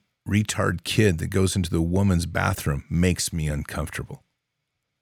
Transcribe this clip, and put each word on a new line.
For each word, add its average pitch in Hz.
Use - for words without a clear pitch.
retard 98
kid 101
that 82
goes 95
into 87
the 85
woman's 87
bathroom 87
makes 90
me 78
uncomfortable. -